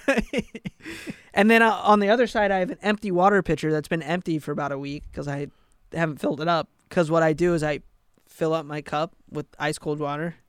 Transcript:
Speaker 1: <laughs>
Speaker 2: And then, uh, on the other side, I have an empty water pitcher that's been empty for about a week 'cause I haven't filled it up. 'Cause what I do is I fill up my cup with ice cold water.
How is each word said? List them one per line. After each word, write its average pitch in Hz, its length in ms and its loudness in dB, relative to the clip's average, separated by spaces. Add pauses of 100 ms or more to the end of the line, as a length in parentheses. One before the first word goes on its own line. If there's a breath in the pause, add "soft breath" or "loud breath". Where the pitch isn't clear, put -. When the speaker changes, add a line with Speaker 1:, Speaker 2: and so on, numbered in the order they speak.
Speaker 1:
<laughs> - 1300 -6
Speaker 2:
And 214 160 4
then, 226 120 8
uh, 226 100 6 (100)
on 208 160 6
the 202 120 2
other 233 180 4
side, 208 240 2
I 190 80 2
have 185 100 -2
an - 120 -10
empty 208 280 -2
water 185 320 4
pitcher 156 300 0
that's 151 160 -2
been 165 140 -2
empty 160 360 -4
for 147 140 -8
about 147 180 -4
a 139 80 -6
week 143 240 -10 (100)
'cause 139 140 -8
I 143 220 -6 (440)
haven't 156 280 -2
filled 147 200 -2
it 160 60 -4
up. 165 220 0 (200)
'Cause 165 220 0
what 165 140 4
I 160 80 4
do 170 220 2
is 156 100 0
I 151 160 -4 (480)
fill 160 260 -2
up 160 100 -4
my 147 160 -8
cup 151 340 -4 (160)
with 151 160 -8 (120)
ice 151 200 -4
cold 151 200 -6
water. 147 380 -6 (120)